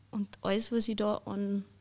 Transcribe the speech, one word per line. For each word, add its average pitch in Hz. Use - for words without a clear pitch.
Und 202
alles, 208
was 226
ich 220
da 208
an 202